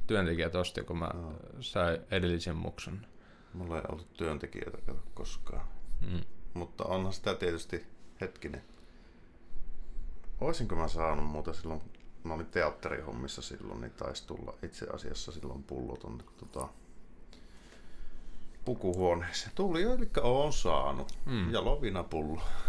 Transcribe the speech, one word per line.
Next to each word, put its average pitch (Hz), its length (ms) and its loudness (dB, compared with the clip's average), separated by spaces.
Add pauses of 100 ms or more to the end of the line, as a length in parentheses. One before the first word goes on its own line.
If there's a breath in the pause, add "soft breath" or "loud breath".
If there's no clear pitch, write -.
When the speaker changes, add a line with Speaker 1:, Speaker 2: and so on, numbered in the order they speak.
Speaker 1:
Työntekijät 85 480 2
osti, - 280 -2
kun 87 140 -4
mä 82 160 -2
Speaker 2:
Joo. 82 200 -8 (260)
Speaker 1:
sain 85 400 0 (120)
edellisen 87 440 0
muksun. 85 500 -8 (480 soft breath)
Speaker 2:
Mulla 87 240 -6
ei 78 120 -4
ollut - 240 -8
työntekijöitä, - 720 -4
kato, - 140 4 (140)
koskaan. - 540 0 (440)
Speaker 1:
Mm. 87 100 2 (320)
Speaker 2:
Mutta - 320 -6
onhan 95 280 0
sitä 98 220 0
tietysti, 85 500 -2 (360)
hetkinen. - 400 -8 (1800 soft breath)
Oisinko 120 340 2
mä 82 120 4
saanut 80 380 4
muuta 76 280 0
silloin, 80 280 -2 (420)
mä 82 100 -4
olin 80 120 -4
teatterihommissa - 960 -2
silloin, 52 400 -10
niin 120 100 -8
taisi - 360 -8
tulla - 260 -10 (100)
itse - 300 -10
asiassa - 380 -6
silloin 69 320 -8
pullo 64 340 -8
tonne, - 260 -12 (160)
tota, - 280 -10 (2000 loud breath)
pukuhuoneeseen. 87 840 0
Tuli, 185 280 4
elikkä 233 380 6
oon 131 320 6
saanut. 69 720 4
Speaker 1:
Mm. 113 280 2
Speaker 2:
Ja 95 120 2
lovinapullo. 85 760 2 (280 loud breath)